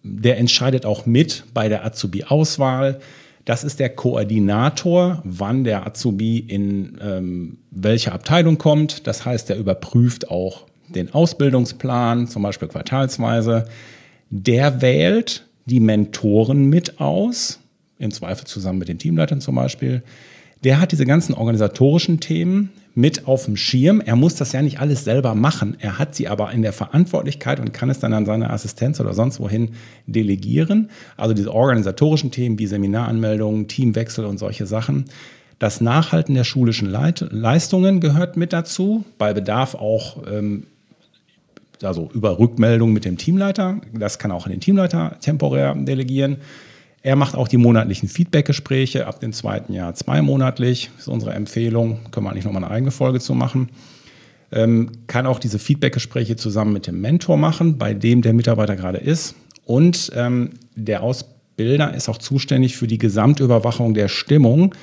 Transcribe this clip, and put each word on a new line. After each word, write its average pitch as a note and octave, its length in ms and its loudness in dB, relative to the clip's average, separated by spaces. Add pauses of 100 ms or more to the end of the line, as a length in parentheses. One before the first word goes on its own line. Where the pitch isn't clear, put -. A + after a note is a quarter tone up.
der G#2+ 340 0
entscheidet B2 480 2
auch G#2+ 220 -4
mit B2 380 2 (100)
bei A2 160 0
der G#2+ 160 -4
Azubi-Auswahl. C3+ 1120 -2 (460)
Das A#2 180 -2
ist - 160 -6
der B2+ 80 0
Koordinator, B2 1400 0
wann G2+ 400 -4
der G2 220 -4
Azubi A2 500 -2
in, G2+ 640 -4
ähm, F2+ 540 -6 (140)
welche G#2 420 0
Abteilung D#3+ 460 2
kommt. D3+ 480 2
Das - 180 -4
heißt, A#2+ 240 -4
der - 80 -2
überprüft A#2 760 0
auch - 360 -6 (220)
den - 260 -6
Ausbildungsplan, B2 1120 0
zum G2+ 140 -6
Beispiel G2 260 -6
quartalsweise. A#2 960 0 (640)
Der B2 540 0
wählt F3 640 2 (180)
die B2 160 2
Mentoren A2 840 2
mit E3 340 2
aus, F#3+ 600 -2 (380)
im A2 120 -6
Zweifel F2+ 360 -10
zusammen F#2 340 -6
mit F2 80 -8
den E2 100 -8
Teamleitern C3+ 420 0
zum C3+ 140 -4
Beispiel. B2+ 480 -2 (640)
Der C3+ 180 4
hat F3+ 100 0
diese C#3 140 2
ganzen D3 260 2
organisatorischen B2+ 880 2
Themen F3+ 500 0 (240)
mit C3 320 2
auf C3 200 0
dem G#2 100 -2
Schirm. E3 480 2
Er A#2 120 0
muss E3 180 4
das - 180 -4
ja C3+ 80 -2
nicht D3 200 -2
alles C#3+ 240 0
selber A#2+ 300 0
machen. G#2+ 460 0
Er G2 180 -6
hat - 160 -4
sie - 140 -6
aber G#2 240 -4
in A#2+ 80 0
der G#2+ 140 -2
Verantwortlichkeit C#3 840 -2
und A2+ 140 -6
kann - 160 -4
es C3+ 100 -2
dann A2+ 140 -2
an G#2+ 140 0
seine A2+ 240 -2
Assistenz A#2 500 -4
oder G2 140 -4
sonst A2+ 260 -2
wohin A2 300 -2 (360)
delegieren. A2+ 840 0 (260)
Also A2+ 160 0
diese G#2 220 -2
organisatorischen B2+ 760 2
Themen A#2 280 -2
wie A2 80 -2
Seminaranmeldungen, G#2+ 1000 0
Teamwechsel A2+ 600 -2
und G2 100 -6
solche G2+ 300 -6
Sachen. B2 400 -2 (520)
Das - 220 0
Nachhalten D3+ 540 2
der B2+ 100 2
schulischen A2+ 460 0
Leit-, C3+ 400 -2
Leistungen E3+ 720 2
gehört E3 360 2
mit E3+ 160 -2
dazu. F#3+ 540 -2 (100)
Bei G#2+ 160 0
Bedarf G#2 420 -2
auch, - 560 -4
ähm, G#2 340 -6 (1160)
also E2+ 300 -6
über G2+ 260 -2
Rückmeldung A#2 540 4
mit G#2+ 140 0
dem F2+ 100 -4
Teamleiter. F#3+ 640 0 (180)
Das G#2 200 -6
kann G2 140 -4
auch F2 120 -6
an F#2 80 -8
den F#2 80 -8
Teamleiter E3+ 640 2
temporär C#3 520 0
delegieren. C3+ 640 -2 (640)
Er C3 120 2
macht C#3 220 2
auch B2 100 0
die B2 120 2
monatlichen A2+ 500 4
Feedbackgespräche C#3 1000 0
ab - 140 -12
dem A2+ 120 -6
zweiten G2+ 400 -6
Jahr F2+ 220 -6
zweimonatlich. C3 1000 0
Das - 100 -20
ist - 20 -10
unsere A2+ 260 -6
Empfehlung. A2+ 640 -2 (100)
Können G#2 160 -4
wir G2 40 -6
eigentlich G2+ 160 -6
nochmal F#2+ 180 -4
eine F#2 80 -8
eigene C3 180 0
Folge C3 300 0
zu C3+ 120 -4
machen. B2 360 0 (840)
Ähm, A2+ 400 2 (160)
kann B2+ 180 -2
auch B2+ 140 0
diese G#2+ 220 -4
Feedbackgespräche B2 760 -2
zusammen G#2+ 380 -2
mit G2 160 -6
dem F2 120 -6
Mentor D3+ 360 2
machen, D#3+ 420 2
bei G#2+ 160 -2
dem A#2 280 4
der A2+ 100 4
Mitarbeiter A2 420 2
gerade F#2 240 -4
ist. D3+ 380 -2 (280)
Und, D#3+ 520 4
ähm, A#2+ 380 -2 (200)
der G#2+ 300 -4
Ausbilder B2+ 920 -2
ist B2+ 140 -6
auch A2 100 -4
zuständig C3 580 0
für A#2 120 -2
die A2 100 0
Gesamtüberwachung A#2 960 2
der G2+ 140 2
Stimmung D3 760 4